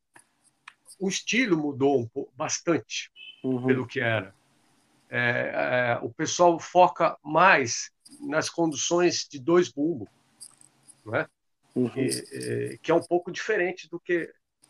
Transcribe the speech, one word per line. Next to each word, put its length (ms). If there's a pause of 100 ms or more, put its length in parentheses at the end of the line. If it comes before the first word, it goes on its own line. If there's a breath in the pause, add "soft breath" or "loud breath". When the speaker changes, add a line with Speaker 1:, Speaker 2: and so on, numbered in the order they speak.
(1000)
Speaker 1:
o 80
estilo 500
mudou 400
um 80
po-, 300
bastante 760 (320)
Speaker 2:
Uhum. 240
Speaker 1:
pelo 200
que 120
era. 340 (760)
É, 880
é, 60
o 60
pessoal 500
foca 640
mais 680 (300)
nas 280
conduções 800
de 120
dois 280
bumbos, 400 (960)
não 120
é? 100 (480)
Speaker 2:
Uhum. 160
Speaker 1:
Que, 180 (240)
é, 480
que 120
é 20
um 80
pouco 300
diferente 580
do 80
que, 340 (380)